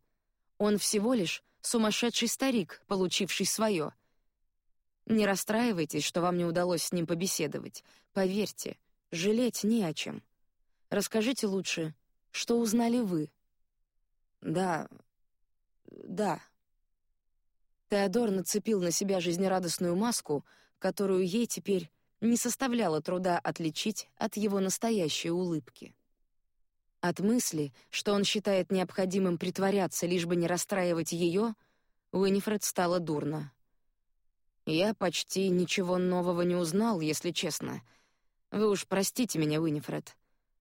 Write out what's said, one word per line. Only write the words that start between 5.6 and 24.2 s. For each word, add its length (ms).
что 180
вам 160
не 80
удалось 380
с 80
ним 160
побеседовать. 760
Поверьте, 640
жалеть 520
не 200
о 100
чем. 280
Расскажите 560
лучше, 480
что 300
узнали 400
вы?» 320
«Да, 460
да». 500
Теодор 400
нацепил 520
на 100
себя 280
жизнерадостную 760
маску, 500
которую 480
ей 220
теперь 420
не 160
составляло 640
труда 360
отличить 800
от 200